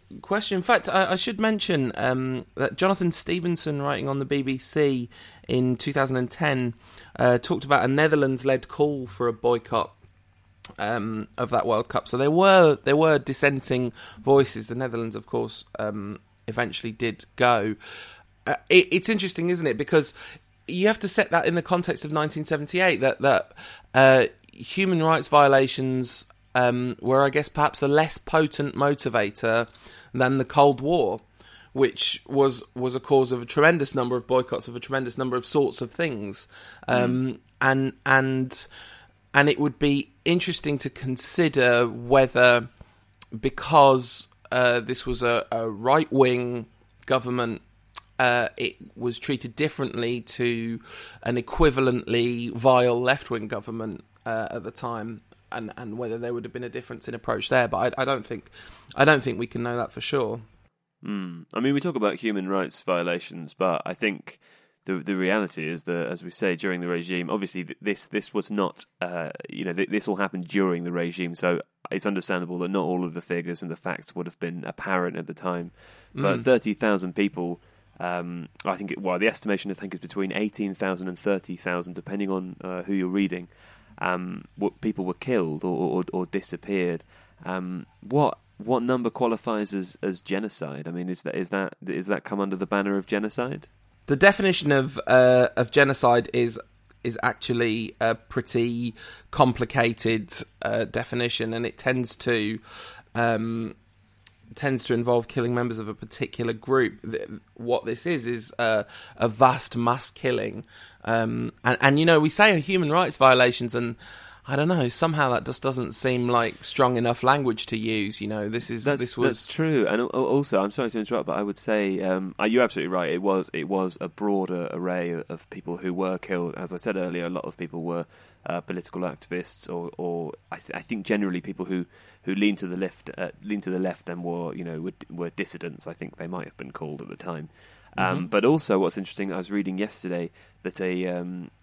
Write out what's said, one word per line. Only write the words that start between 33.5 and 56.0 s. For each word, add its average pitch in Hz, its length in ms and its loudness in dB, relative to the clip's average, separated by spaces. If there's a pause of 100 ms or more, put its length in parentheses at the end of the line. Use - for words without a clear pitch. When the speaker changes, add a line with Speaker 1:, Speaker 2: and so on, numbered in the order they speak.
Speaker 1:
number 123 220 0
of 117 100 -4
boycotts 127 440 0
of 120 60 -12
a 123 40 -10
tremendous 131 380 -6
number 127 180 -2
of 123 100 -4
sorts - 360 0
of 120 100 -8
things. 110 560 -6 (400)
Um, 123 240 2
Speaker 2:
Mm. 127 280 -2 (220)
Speaker 1:
and, 135 320 2 (120)
and, 131 640 2 (640)
and 143 160 6
it - 100 2
would 143 180 0
be 143 360 0 (100)
interesting 165 540 0
to 131 120 -4
consider 127 1000 2
whether, 123 800 6 (680)
because, 131 920 4 (200)
uh, 123 300 4
this 120 260 -4
was 120 180 -4
a, 120 280 2
a 113 180 -2
right-wing 123 960 2 (380)
government, 123 560 0 (560)
uh, 123 380 4
it - 220 -6 (180)
was 120 240 -4
treated 123 380 -6
differently 123 640 -2
to 117 580 -4 (440)
an 123 120 -2
equivalently 123 1160 2
vile 123 480 6
left-wing 123 480 0
government, 110 560 -8 (200)
uh, 113 260 -4
at 110 120 -8
the 107 80 -10
time, 113 500 -10 (300)
and, 113 260 -10
and 110 200 -12
whether 117 200 -6